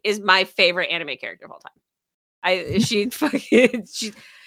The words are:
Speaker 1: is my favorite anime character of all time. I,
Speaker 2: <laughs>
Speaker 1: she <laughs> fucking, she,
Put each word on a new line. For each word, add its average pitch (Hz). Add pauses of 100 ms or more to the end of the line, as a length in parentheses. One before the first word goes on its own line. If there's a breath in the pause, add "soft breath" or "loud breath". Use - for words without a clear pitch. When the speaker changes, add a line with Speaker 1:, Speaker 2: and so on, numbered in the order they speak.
Speaker 1:
is 208
my 190
favorite 180
anime 156
character -
of -
all -
time. - (720)
I, 185
Speaker 2:
<laughs> -
Speaker 1:
she 208
<laughs> -
fucking, 247
she, 214 (340 soft breath)